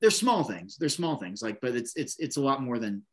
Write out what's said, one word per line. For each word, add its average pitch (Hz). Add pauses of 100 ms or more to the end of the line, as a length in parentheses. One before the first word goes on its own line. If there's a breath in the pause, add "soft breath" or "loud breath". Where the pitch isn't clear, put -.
they're 220
small 214
things. 92
They're 151
small 160
things, 95
like, 107
but 123
it's, 120
it's, 147
it's 156
a 143
lot 135
more 123
than 104